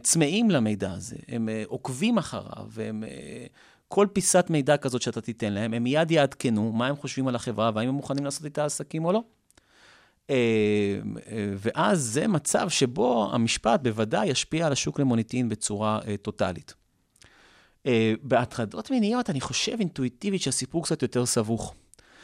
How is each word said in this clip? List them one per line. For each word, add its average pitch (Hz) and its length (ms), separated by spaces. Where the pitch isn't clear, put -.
צמאים 180 480
למידע 107 400
הזה, 92 240
הם, 113 220
אה, 110 180
עוקבים 139 500
אחריו, 107 520
והם, 110 340
אה, 87 420
כל 208 260
פיסת 180 360
מידע 147 280
כזאת 127 240
שאתה 117 200
תיתן 110 320
להם, 110 200
הם 117 100
מיד 151 280
יעדכנו 117 600
מה 117 160
הם 143 80
חושבים 131 320
על 123 80
החברה, 113 400
והאם 117 140
הם 135 60
מוכנים 139 300
לעשות 139 200
איתה 147 200
עסקים - 400
או 175 60
לא. 220 120
אה, 139 60
אה, 107 160
ואז 156 440
זה 131 260
מצב 185 420
שבו 123 640
המשפט 120 500
בוודאי 113 440
ישפיע 160 380
על 147 60
השוק - 280
למוניטין 120 500
בצורה, 107 580
אה, 104 100
טוטלית. 95 560
אה, 113 280
בהטרדות 123 680
מיניות, 240 380
אני 143 120
חושב - 380
אינטואיטיבית 175 600
שהסיפור 139 420
קצת 156 180
יותר 123 240
סבוך. 113 480